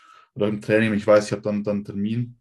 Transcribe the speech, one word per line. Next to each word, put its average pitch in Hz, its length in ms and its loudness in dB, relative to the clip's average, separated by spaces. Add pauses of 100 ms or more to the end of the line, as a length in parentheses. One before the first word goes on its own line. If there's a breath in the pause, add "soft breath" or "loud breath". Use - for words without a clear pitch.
(340 soft breath)
Oder 101 120 0
im 107 140 -4
Training, 110 320 2
ich 101 120 -2
weiß, 104 200 6
ich - 80 -4
hab 101 100 -8
dann, 104 220 -4
dann 104 140 -2
einen 104 60 -10
Termin 110 560 -6